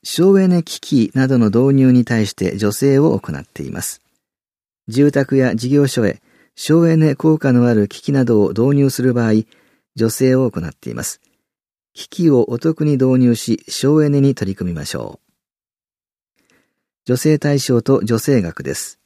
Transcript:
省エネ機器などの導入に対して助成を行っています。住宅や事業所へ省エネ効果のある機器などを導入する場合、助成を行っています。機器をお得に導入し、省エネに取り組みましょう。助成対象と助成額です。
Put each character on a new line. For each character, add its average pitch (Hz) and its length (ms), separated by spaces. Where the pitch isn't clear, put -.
省 196 360
エ 190 80
ネ 175 160
機 - 160
器 120 340
な 131 140
ど 131 100
の 113 100
導 127 280
入 131 160
に 123 140
対 110 220
し - 60
て - 240
助 104 140
成 135 260
を 143 220
行 - 140
っ 71 100
て - 180
い 71 100
ま - 100
す。 - 200
住 139 240
宅 139 240
や 127 180
事 113 160
業 143 160
所 123 200
へ - 160
省 165 320
エ 165 80
ネ 156 200
効 156 220
果 143 140
の 120 160
あ 120 60
る 104 160
機 - 120
器 143 120
な 139 100
ど 117 180
を 98 80
導 123 260
入 139 140
す 127 120
る 123 120
場 120 140
合、 110 160
助 113 120
成 131 260
を 131 140
行 87 120
っ 82 120
て - 160
い 57 60
ま 60 80
す。 - 160
機 - 140
器 170 220
を 123 200
お 117 80
得 156 280
に 151 80
導 131 260
入 123 160
し、 - 320
省 151 340
エ 151 60
ネ 143 140
に 139 120
取 95 180
り 95 40
組 90 160
み 82 60
ま 73 80
し - 100
ょ 57 240
う。 - 60
助 123 120
成 151 220
対 143 200
象 123 220
と 135 180
助 113 180
成 127 240
額 82 220
で 67 120
す。 - 300